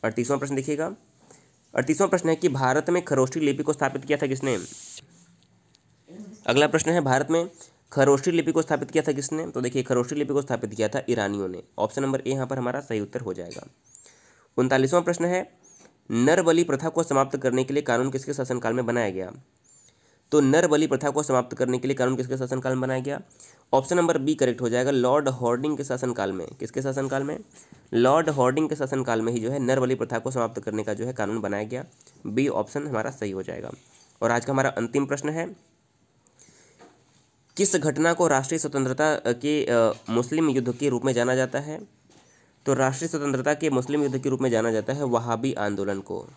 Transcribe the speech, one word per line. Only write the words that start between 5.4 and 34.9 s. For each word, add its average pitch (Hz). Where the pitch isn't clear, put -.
अगला 139
प्रश्न 156
है, 175
भारत 139
में 170
खरोष्ठी 139
लिपि 165
को 160
स्थापित 143
किया 156
था 147
किसने? 156
तो 123
देखिए 127
खरोष्ठी 123
लिपि 147
को 139
स्थापित 113
किया 107
था 151
ईरानियों 101
ने। 90
ऑप्शन 110
नंबर 135
ए 127
यहाँ 135
पर 131
हमारा 123
सही 113
उत्तर 104
हो 98
जाएगा। 85
उनतालीसवाँ 131
प्रश्न 175
है, 180
नरबलि 165
प्रथा 151
को 165
समाप्त 135
करने 131
के 135
लिए 143
कानून 127
किसके 135
शासनकाल 123
में 123
बनाया 117
गया? 92
तो 151
नरबलि 151
प्रथा 135
को 147
समाप्त 127
करने 127
के 127
लिए 139
कानून 127
किसके 127
शासनकाल 131
में 131
बनाया 131
गया? 139
ऑप्शन 135
नंबर 170
बी 143
करेक्ट 127
हो 123
जाएगा, 123
लॉर्ड 135
हॉर्डिंग 127
के 139
शासनकाल 123
में। 90
किसके -
शासनकाल 135
में? 151
लॉर्ड 139
हॉर्डिंग 139
के 151
शासनकाल 131
में 113
ही 120
जो 117
है 143
नरबलि 131
प्रथा 113
को 131
समाप्त 117
करने 107
का 107
जो 107
है 127
कानून 110
बनाया 101
गया। 123
बी 127
ऑप्शन 143
हमारा 117
सही 107
हो 95
जाएगा। -
और 113
आज 117
का 139
हमारा 135
अंतिम 123